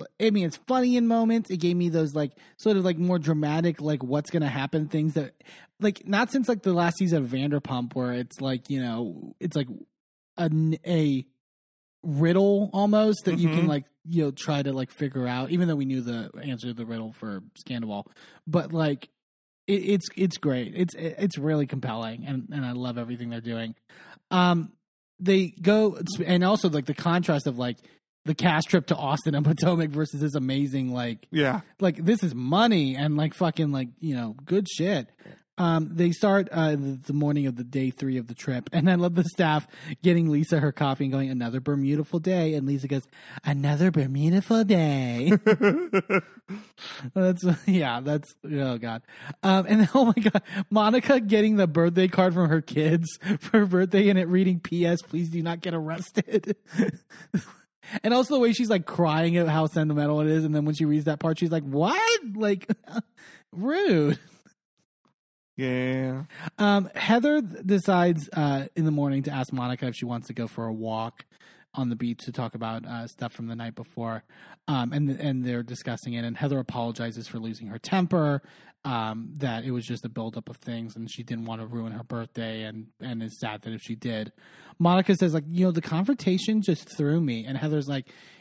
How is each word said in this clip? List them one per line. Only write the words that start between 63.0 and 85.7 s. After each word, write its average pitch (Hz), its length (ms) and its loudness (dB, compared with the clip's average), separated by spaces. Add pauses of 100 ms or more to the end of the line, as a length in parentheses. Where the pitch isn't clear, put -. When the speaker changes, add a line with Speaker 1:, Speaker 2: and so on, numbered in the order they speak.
Speaker 1:
<laughs> - 400 -20
rude. 208 640 2 (1400)
Speaker 2:
Yeah. 131 640 -4 (340)
Speaker 1:
Um, 202 360 4
Heather 269 460 4
th-, 190 240 -8
decides, 180 720 2
uh, 139 320 0 (100)
in 165 80 0
the 156 60 4
morning 143 320 0
to 135 80 -4
ask 135 240 -6
Monica 127 320 -4
if 120 100 -6
she - 80 -8
wants 120 220 -8
to 113 80 -12
go 120 120 -6
for 113 200 -8
a 113 60 -6
walk 113 520 -6 (480)
on 127 160 -2
the 117 80 -2
beach 120 280 -4
to 123 80 -10
talk 117 220 -6
about, 113 300 -8
uh, 117 220 -10
stuff 117 260 -10
from 117 140 -10
the 117 100 -8
night 117 180 -10
before. 113 480 -10 (460)
Um, 127 240 -2
and, 147 160 0
and 131 380 -4
they're 120 160 -4
discussing 120 500 -10
it, 117 140 -6
and 117 100 -6
Heather 139 220 -2
apologizes 117 680 -6
for - 120 -12
losing 113 300 -10
her 113 100 -12
temper, 165 640 0 (420)
um, 113 540 -6
that 120 260 -4
it 131 60 -6
was 120 160 -6
just 120 180 -8
a 123 60 -8
buildup 113 400 -10
of - 80 -18
things, 113 360 -10
and 113 160 -12
she - 120 -14
didn't 117 240 -10
want 113 160 -10
to 110 40 -12
ruin 113 260 -8
her 113 120 -12
birthday, 113 600 -8
and, 110 240 -14 (120)
and 117 220 -8
is 110 180 -10
sad 107 220 -8
that 113 100 -10
if 110 100 -10
she 113 120 -8
did. 110 380 -6 (460)
Monica 180 380 4
says, 170 160 2
like, 156 160 -2
"You 175 160 0
know, 185 60 4